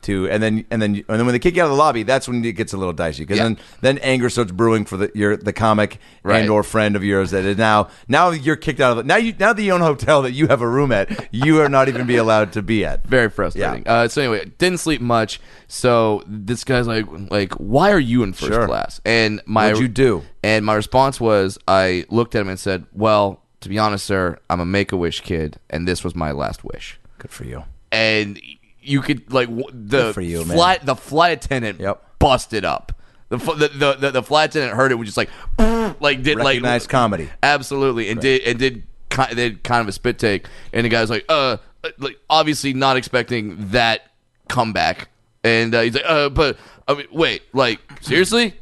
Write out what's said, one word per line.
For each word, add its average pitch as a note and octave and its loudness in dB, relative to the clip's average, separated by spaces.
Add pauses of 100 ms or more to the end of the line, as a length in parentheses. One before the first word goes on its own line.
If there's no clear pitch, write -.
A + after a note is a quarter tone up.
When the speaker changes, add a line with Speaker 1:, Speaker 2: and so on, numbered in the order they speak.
Speaker 1:
To, F#2+ -2
and G#2+ 0
then, A2 -2
and A2+ -2
then, G#2 0
and G2+ -8 (160)
then A#2+ 2
when B2 2
they B2 0
kick E3+ 0
you F3 2
out E3 4
of D3 2
the C3+ 2
lobby, C#3 2
that's B2+ 0
when A#2+ -2
it A2+ -4
gets G2 -6
a G2 -8
little F2+ -4
dicey. D#2 -4
'Cause G2 -2
Speaker 2:
Yeah. G#2+ 2
Speaker 1:
then, A2+ -2 (240)
then C#3 4
anger B2+ 0
starts A2+ -2
brewing A2 2
for F#2+ -10
the, G2+ -2
your, G#2 2
the G2 -4
comic G#2+ 2 (260)
Speaker 2:
Right. G#2 2
Speaker 1:
and G#2+ 0
or G#2 4
friend G#2+ 0
of F#2+ -2
yours G2 2
that F#2+ 0
is G2+ 0
now, G#2+ 4 (220)
now E3 4
you're D#3 -2
kicked D3+ -4
out B2+ 4
of A2+ 2
the, A#2 -4
now D#3 2
you, A3+ 0
now G#3 4
the G#3 0
own F3+ 2
hotel D3+ 2
that B2+ -2
you C#3+ 2
have B2+ 4
a A#2+ 0
room C3 2
at, G2+ -2
you D#3 4
are D3 4
not C3+ 4
even B2 -4
be A#2+ 2
allowed A2 2
to G#2+ -4
be G2+ 0
at. - -2
Speaker 2:
Very A#2+ 4
frustrating. D#2+ -4
Speaker 1:
Yeah. A2 0
Speaker 2:
Uh, A#2 4
so C#3 -2
anyway, A2 -2 (120)
didn't F3+ 0
sleep D3+ -2
much. A#2 0 (280)
So A2+ 2
this G#2+ -8
guy's B2+ 0
like, A2 -2 (260)
like, G2+ -2
"Why D3 2
are F#3 4
you A#2+ 2
in F#2+ -4
first C2+ -4
Speaker 1:
Sure. A2+ 2
Speaker 2:
class?" A1 -6
And A2 2
my A2 2
Speaker 1:
What'd G#2+ 2
you C3 0
do? A2+ 2 (200)
Speaker 2:
And G#2+ 2
my G#2+ 2
response C3 0
was, G2+ 2 (100)
I F#2 2
looked A2+ 0
at A#2 0
him G2 -4
and F#2 -8
said, F#2 -4
"Well, G#2 2 (200)
to - -16
be G2 -4
honest, G#2+ 0
sir, F#2 -2 (140)
I'm F2 0
a E2+ -2
Make-A-Wish F#2 -2
kid, D#2+ -6 (100)
and E2 -6
this F2+ -4
was E2+ -8
my D#2 -4
last C#2 -8
wish." - -14 (200)
Speaker 1:
Good - -18
for - -16
you. B1 -14 (300)
Speaker 2:
And G#2+ 0 (440)
you C#3 0
could, B2+ -4
like, B2+ 2
w-, A#2 -6
the A#2+ 0
Speaker 1:
Good G#2+ -2
for G2+ -6
you, E2+ -4
man. E2+ 0
Speaker 2:
flight, F3 4
the C3 -2
flight E3 0
attendant A#2 -4
Speaker 1:
Yep. G2 -6 (160)
Speaker 2:
busted B2 2
up. D2 -4 (360)
The, B2 -4
fu-, D#3+ -4
the, D3+ 2
the, C#3+ 0
the, C3+ -2
the B2+ 0
flight D3+ 2
attendant C3 -4
heard C3 2
it, B2 2
was A#2 -8
just G2+ -8
like, A#2 -2 (260)
<laughs> A3 2
like, C#3 0
did, D3+ 2
like, B2+ 2 (100)
Speaker 1:
Recognized A#2+ -2
comedy. G#2 0 (140)
Speaker 2:
Absolutely, C3+ 0
and A2+ -2
Speaker 1:
Right. A2+ -6
Speaker 2:
did, C3 2
and A#2+ -2
did B2+ -2 (280)
ki-, A#2+ 0
did A#2 -4
kind A#2+ 0
of A2 -2
a G2 -6
spit A#2+ -4
take, G2+ -2 (260)
and A#2 0
the A#2+ 0
guy's A2+ 0
like, G#2+ -4
uh, C3+ 0 (260)
uh, E3 -8 (100)
like, C3 -8 (100)
obviously D3+ 2
not C3 2
expecting A2+ -4
that A#2 2 (480)
comeback, F#2 -2 (340)
and, A#2 2
uh, A2+ 4
he's A#2 0
like, C#3 -2
"Uh, D3+ 2
but, C3 0 (320)
I C#3 2
mean, C#3+ -10
wait, F3+ -2 (120)
like, A#2+ 0 (220)
seriously?" G3 0